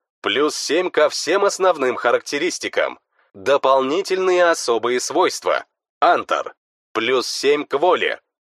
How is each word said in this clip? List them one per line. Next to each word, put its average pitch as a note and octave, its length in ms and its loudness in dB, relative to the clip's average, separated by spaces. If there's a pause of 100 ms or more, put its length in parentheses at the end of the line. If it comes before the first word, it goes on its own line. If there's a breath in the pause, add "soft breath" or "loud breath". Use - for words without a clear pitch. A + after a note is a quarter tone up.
(220)
Плюс C3+ 320 0
семь E3+ 360 -2
ко D3+ 180 2
всем G3 360 -2
основным D#3+ 520 0
характеристикам. A#2+ 1040 -2 (340)
Дополнительные E3 1160 2
особые B2 500 0
свойства. F#2 640 -2 (340)
Антор. A#2 560 0 (380)
Плюс A#2 340 0
семь C#3+ 380 0
к - 120 -4
воле. C3 440 0 (200)